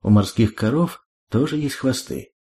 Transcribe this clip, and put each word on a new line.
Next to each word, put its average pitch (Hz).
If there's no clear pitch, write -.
У 101
морских 104
коров 151
тоже 147
есть 147
хвосты. -